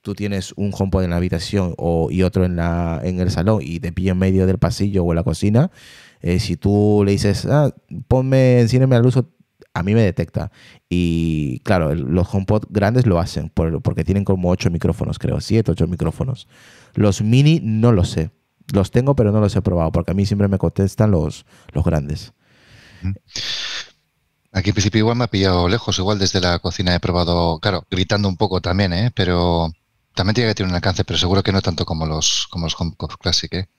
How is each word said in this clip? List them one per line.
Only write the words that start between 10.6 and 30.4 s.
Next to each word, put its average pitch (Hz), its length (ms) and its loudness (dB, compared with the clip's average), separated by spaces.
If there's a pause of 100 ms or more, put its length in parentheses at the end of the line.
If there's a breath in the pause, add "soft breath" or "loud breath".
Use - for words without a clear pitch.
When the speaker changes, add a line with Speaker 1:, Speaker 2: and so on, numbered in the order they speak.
Speaker 1:
Y 82 680 0
claro, 82 320 0
el, 76 100 -2
los 82 320 0
HomePod 98 360 0
grandes 107 360 2
lo 87 140 2
hacen, 78 300 -6
por, 80 320 -2
porque 80 240 -4
tienen 95 180 0
como 92 260 0
ocho 92 220 0
micrófonos, - 480 -4
creo, - 220 -2
siete, 110 300 0
ocho 82 160 0
micrófonos. - 600 -6 (480 loud breath)
Los 104 260 2
mini 143 400 4
no 110 300 2
lo 92 140 4
sé. - 260 -4 (420)
Los 98 160 2
tengo, 135 260 2
pero 107 160 2
no 107 100 2
los 101 140 0
he 95 60 2
probado, 85 300 0
porque 85 200 -2
a - 40 -2
mí 98 100 2
siempre 101 220 2
me 98 100 0
contestan 98 540 2
los, 80 340 -2 (280 loud breath)
los 85 120 0
grandes. 76 480 -2 (680 loud breath)
Speaker 2:
Ujú. 95 100 -4 (1400 loud breath)
Aquí 98 180 -2
en 95 40 0
principio 104 260 2
igual 117 180 2
me 123 80 0
ha - 20 -10
pillado 92 400 2
lejos, 101 320 -2
igual 101 180 0
desde 95 220 0
la 87 200 0
cocina 90 360 -2
he 85 40 0
probado, 87 600 0
claro, 92 320 -2
gritando 98 380 0
un 90 80 -4
poco 95 240 -2
también, 90 320 0
¿eh? 110 200 -2
Pero 87 580 0 (440)
también 95 200 0
tiene 120 140 2